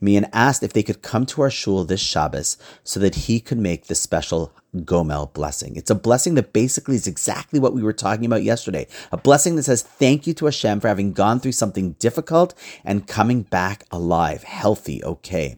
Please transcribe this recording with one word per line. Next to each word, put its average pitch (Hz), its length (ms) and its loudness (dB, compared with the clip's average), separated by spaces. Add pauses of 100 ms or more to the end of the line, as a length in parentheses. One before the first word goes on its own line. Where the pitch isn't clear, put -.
me 101 160 4
and 101 160 2
asked 127 320 2
if 107 80 -4
they 110 100 2
could - 180 -4
come 120 260 -2
to - 160 -2
our 139 80 2
shul 95 340 -2
this 92 160 -2
Shabbos 73 560 -2 (260)
so - 160 -6
that 98 160 2
he - 240 0
could 117 200 -4
make 87 280 -2
the 85 80 -4
special 82 580 -2 (220)
Gomel 78 580 0
blessing. 71 440 -6
It's - 160 -2
a - 20 6
blessing 123 400 2
that 127 180 0
basically 127 440 0
is 104 100 -2
exactly - 540 -4
what 127 140 2
we 120 100 -2
were 107 80 2
talking 107 340 -2
about 113 160 2
yesterday. 107 460 -2 (240)
A 92 40 -4
blessing 147 400 6
that 147 80 -2
says, 127 180 2
"Thank 143 440 2
you 165 80 -2
to 156 120 -2
Hashem 107 340 0
for 117 80 0
having 101 240 0
gone 104 260 2
through 131 140 -4
something 95 480 -2
difficult 160 520 2 (320)
and 101 220 -2
coming 113 360 0
back 95 500 -4
alive, 85 500 0
healthy, - 600 -4
okay." 82 540 -6